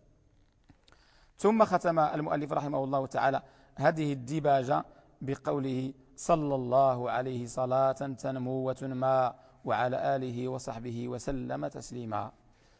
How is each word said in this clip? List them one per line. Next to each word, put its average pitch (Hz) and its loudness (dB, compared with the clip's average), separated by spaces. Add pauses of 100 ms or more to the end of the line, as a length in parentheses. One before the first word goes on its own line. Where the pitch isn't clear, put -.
(1400)
ثم 214 6
ختم 175 2
المؤلف 151 0
رحمه 143 -2
الله 135 0
تعالى 131 0 (320)
هذه 151 2
الديباجة 139 0 (360)
بقوله: 135 -2 (240)
"صلى 151 2
الله 123 4
عليه 123 -2
صلاة 131 2
تنمو 131 -4
وتنمى 131 0 (300)
وعلى 127 0
آله 127 -4
وصحبه 123 -6
وسلم 127 -6
تسليما". 117 -8 (480)